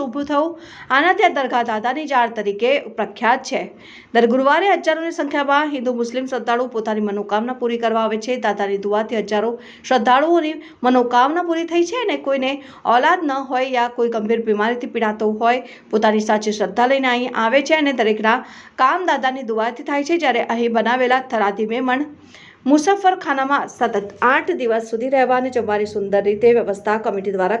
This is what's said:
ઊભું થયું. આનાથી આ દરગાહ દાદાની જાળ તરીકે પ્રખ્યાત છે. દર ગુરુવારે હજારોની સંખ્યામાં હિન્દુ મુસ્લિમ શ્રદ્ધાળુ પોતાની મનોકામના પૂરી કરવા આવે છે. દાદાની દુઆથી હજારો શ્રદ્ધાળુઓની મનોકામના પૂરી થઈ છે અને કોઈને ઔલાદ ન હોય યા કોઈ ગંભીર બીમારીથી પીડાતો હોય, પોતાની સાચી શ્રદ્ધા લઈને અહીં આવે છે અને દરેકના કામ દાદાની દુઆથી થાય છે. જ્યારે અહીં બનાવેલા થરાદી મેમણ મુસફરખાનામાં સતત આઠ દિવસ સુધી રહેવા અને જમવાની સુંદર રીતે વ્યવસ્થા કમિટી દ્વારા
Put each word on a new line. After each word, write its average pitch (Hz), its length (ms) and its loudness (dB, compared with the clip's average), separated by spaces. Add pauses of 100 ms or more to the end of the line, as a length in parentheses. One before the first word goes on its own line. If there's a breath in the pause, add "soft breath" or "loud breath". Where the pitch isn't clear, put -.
ઊભું 277 260 -6
થયું. 302 260 0 (340 loud breath)
આનાથી 359 380 4
આ 349 80 0
દરગાહ 247 320 0
દાદાની 240 460 -4
જાળ 233 260 2
તરીકે 202 320 0 (240)
પ્રખ્યાત 233 540 -2
છે. 202 120 -4 (520 loud breath)
દર 233 180 4
ગુરુવારે 285 400 4
હજારોની 320 480 0
સંખ્યામાં 285 560 0
હિન્દુ 247 180 -2
મુસ્લિમ 240 380 -4
શ્રદ્ધાળુ 247 420 -2
પોતાની 220 360 -2
મનોકામના 208 520 -2
પૂરી 233 220 -2
કરવા 226 240 0
આવે 220 100 -2
છે. 247 300 -4
દાદાની 202 400 -2
દુઆથી 214 340 -2
હજારો 214 320 -2 (300 loud breath)
શ્રદ્ધાળુઓની 302 720 2 (320 loud breath)
મનોકામના 254 640 2
પૂરી 330 220 -2
થઈ 339 180 2
છે 494 100 -4
અને 381 160 -2
કોઈને 269 340 -2 (440 loud breath)
ઔલાદ 311 340 2
ન 269 60 -2 (160)
હોય 262 180 -2
યા 240 300 -2
કોઈ 233 180 2
ગંભીર 220 320 0
બીમારીથી 226 480 0
પીડાતો 214 340 0 (140)
હોય, 247 180 2 (280 loud breath)
પોતાની 214 400 2
સાચી 214 280 0
શ્રદ્ધા 226 340 0
લઈને 269 200 2
અહીં 247 320 -2
આવે 262 180 2
છે 311 160 2
અને 285 140 2
દરેકના 220 440 2 (440 loud breath)
કામ 330 260 2
દાદાની 262 400 -2
દુઆથી 226 400 -4
થાય 285 220 -2
છે. 339 80 2
જ્યારે 254 260 0 (100)
અહીં 233 220 0
બનાવેલા 247 560 2
થરાદી 214 400 0
મેમણ 262 340 -2 (600 loud breath)
મુસફરખાનામાં 302 1040 2
સતત 220 360 -2 (220)
આઠ 311 320 2
દિવસ 226 320 0
સુધી 240 240 -4
રહેવા 254 260 4
અને 262 160 -4
જમવાની 208 360 -2
સુંદર 202 340 0
રીતે 208 260 2
વ્યવસ્થા 208 460 0
કમિટી 202 360 -2
દ્વારા 190 240 0